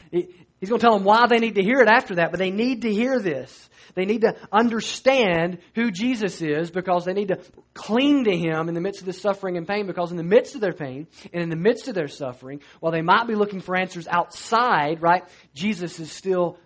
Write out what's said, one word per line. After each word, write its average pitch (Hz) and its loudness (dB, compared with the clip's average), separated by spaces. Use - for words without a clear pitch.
He, 175 -2
he's 190 -8
gonna 233 0
tell 233 6
them 196 0
why 226 6
they 233 4
need 226 -2
to 196 2
hear 254 2
it 226 6
after 220 4
that, 165 2
but 170 -4
they 185 -2
need 233 -2
to 220 0
hear 247 0
this. 139 -6
They 185 -2
need 214 -2
to 220 2
understand 214 2
who 233 0
Jesus 208 -4
is 156 -2
because 180 -2
they 185 -4
need 202 -2
to 170 -2
cling 269 0
to 190 2
him 165 -2
in 170 -4
the 165 -4
midst 196 -6
of 180 -16
the 180 -6
suffering 196 -4
and 165 -8
pain, 202 -4
because 175 -4
in 180 -6
the 165 -6
midst 196 4
of 262 -12
their 185 0
pain 139 -10
and 170 -4
in 170 -4
the 160 -4
midst 202 0
of 254 -8
their 156 -2
suffering, 135 -12
while 165 -2
they 165 -2
might 196 4
be 233 -4
looking 202 -2
for 180 -6
answers 180 -4
outside, 170 0
right, 175 4
Jesus 175 -6
is 156 -12
still 180 -2